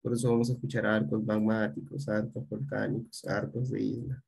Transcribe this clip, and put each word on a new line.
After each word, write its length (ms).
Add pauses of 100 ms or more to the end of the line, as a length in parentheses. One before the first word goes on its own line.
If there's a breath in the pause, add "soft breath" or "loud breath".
Por 120
eso 180
vamos 180
a 40
escuchar 320
arcos 360
magmáticos, 840
arcos 400
volcánicos, 760
arcos 460
de 100
isla. 460